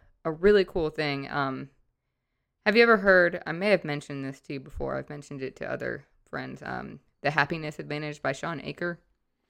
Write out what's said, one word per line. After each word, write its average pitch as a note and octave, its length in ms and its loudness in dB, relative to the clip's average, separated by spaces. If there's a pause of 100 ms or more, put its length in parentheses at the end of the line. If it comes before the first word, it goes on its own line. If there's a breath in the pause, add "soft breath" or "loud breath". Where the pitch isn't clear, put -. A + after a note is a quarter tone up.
(240)
a E3 80 -2
really F#3+ 320 6
cool E3 260 -2
thing. C#3+ 400 -4
Um, C3+ 380 -4 (960)
have G#3 120 4
you A#3 60 10
ever A#3 140 8
heard, F3+ 500 6
I D#3+ 60 -6
may F#3 180 -2
have F#3+ 140 4
mentioned C#3+ 400 -6
this C3+ 160 -10
to - 140 -12
you C3+ 60 -10
before, C3+ 380 -6
I've C3+ 100 -10
mentioned C#3+ 320 -14
it C3 160 -8
to - 140 -8
other B2 340 -8 (240)
friends, C3 360 -12
um, B2 340 -10 (240)
The C#3+ 80 0
Happiness D3+ 480 -2
Advantage D3 440 -8
by C#3 100 -2
Sean D#3+ 280 -8
Aker? E3+ 360 -6 (540)